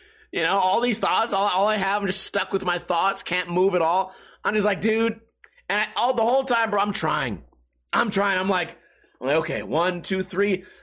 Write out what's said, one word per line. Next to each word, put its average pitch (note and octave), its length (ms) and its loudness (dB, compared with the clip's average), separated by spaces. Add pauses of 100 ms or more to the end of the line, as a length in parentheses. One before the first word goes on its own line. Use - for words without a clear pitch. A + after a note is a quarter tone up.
(320)
You E3+ 100 -2
know, E3+ 160 2
all F#3 220 2
these A#3 180 0
thoughts, F#3+ 360 0
all, G3 120 2
all G3 220 2
I G#3+ 80 0
have, G3 240 0
I'm G3 60 -2
just F#3 180 -2
stuck F#3+ 260 -4
with F#3+ 140 -2
my F3 140 0
thoughts, F3+ 440 0
can't F3 280 -4
move F3+ 240 2
at F3 80 2
all. F3+ 320 0 (280)
I'm G#3+ 120 -2
just G#3 100 2
like, G3 160 0
"Dude," A3+ 400 0 (480)
and D#4 140 0
I, - 40 0 (100)
all, A#3+ 180 2
the A3 100 2
whole C4 200 2
time, A#3 260 0
bro, G3 100 2
I'm G#3 140 0
trying. D3 500 -2 (480)
I'm A3 180 0
trying. G3 300 0
I'm F#3+ 80 0
like, F3+ 280 -2 (440)
I'm B2+ 80 -6
like, D3 80 2
"Okay, B2+ 260 -2
one, E3 400 -2
two, F#3+ 220 -2
three." G3 400 -2 (180)